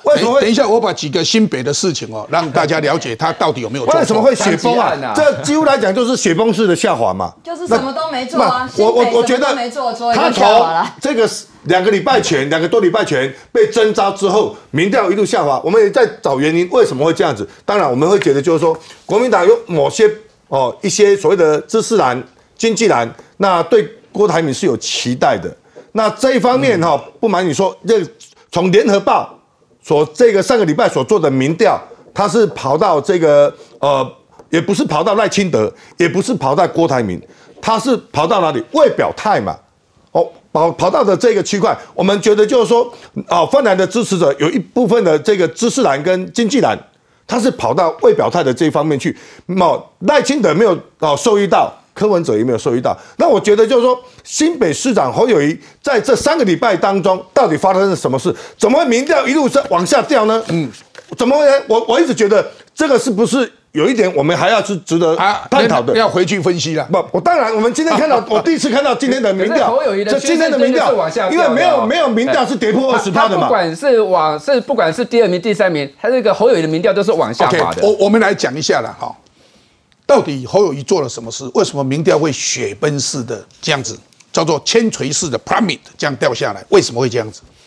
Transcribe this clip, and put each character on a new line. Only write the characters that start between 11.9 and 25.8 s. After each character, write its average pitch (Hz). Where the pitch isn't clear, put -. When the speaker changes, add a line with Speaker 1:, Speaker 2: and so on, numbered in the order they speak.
Speaker 1:
礼 202
拜 262
前， 143
两 160
个 170
多 220
礼 180
拜 170
前 135
被 214
征 214
召 196
之 196
后， 196
民 175
调 202
一 -
路 208
下 180
滑。 135
我 160
们 220
也 208
在 220
找 135
原 156
因， 175
为 240
什 139
么 135
会 165
这 180
样 147
子？ 101
当 202
然， 170
我 123
们 147
会 202
觉 165
得 139
就 165
是 156
说， 160
国 196
民 247
党 180
有 226
某 143
些， 214
哦， 131
一 202
些 202
所 156
谓 196
的 156
知 -
识 226
蓝、 127
经 226
济 214
蓝， 120
那 185
对 202
郭 202
台 165
铭 143
是 180
有 127
期 -
待 135
的。 85